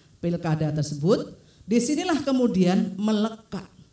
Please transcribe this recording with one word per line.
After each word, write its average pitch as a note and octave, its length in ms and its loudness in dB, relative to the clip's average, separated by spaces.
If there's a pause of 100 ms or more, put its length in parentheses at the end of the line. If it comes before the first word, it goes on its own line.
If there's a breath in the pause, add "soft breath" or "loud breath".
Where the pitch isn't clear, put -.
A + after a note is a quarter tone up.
(220 loud breath)
pilkada D#3+ 480 -2
tersebut, D3+ 640 0 (320 soft breath)
disinilah C#4+ 560 0
kemudian G#3 720 2
melekat G#3+ 720 -4 (260)